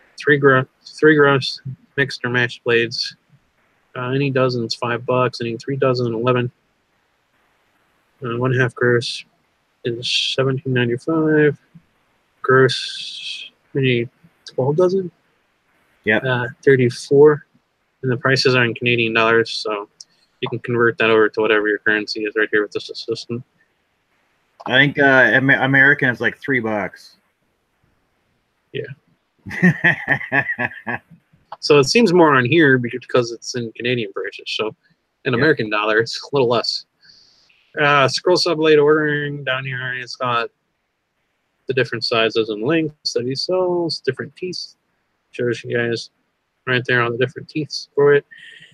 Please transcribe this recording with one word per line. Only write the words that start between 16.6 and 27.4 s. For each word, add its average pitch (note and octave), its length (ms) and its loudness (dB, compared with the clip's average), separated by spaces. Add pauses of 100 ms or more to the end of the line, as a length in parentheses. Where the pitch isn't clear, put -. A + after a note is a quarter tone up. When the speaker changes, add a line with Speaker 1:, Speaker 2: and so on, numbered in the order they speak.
Speaker 1:
thirty-four. C#3 840 0 (580)
And C3 80 -4
the A#2 60 -2
prices C3 380 0
are B2+ 80 4
in A2+ 120 -2
Canadian A#2 380 -2
dollars, A2+ 360 2
so G#2 400 -8 (520)
you A#2+ 80 -6
can A#2 100 -8
convert A#2 400 0
that A2+ 100 4
over A2 180 6
to A2 140 -2
whatever G#2+ 260 2
your G#2 120 0
currency G#2+ 440 -2
is G#2+ 140 -6
right G#2+ 140 2
here G#2+ 100 2
with G2+ 100 -4
this - 200 -8
assistant. - 520 -8 (1200)
Speaker 2:
I A2 60 -2
think, C3+ 260 4
uh, C#3+ 40 4
Am-, C3 460 6
American C3+ 600 4
is, A#2+ 120 -4
like, A2+ 160 -2
three C3+ 220 -4
bucks. G#2+ 560 -6 (1600)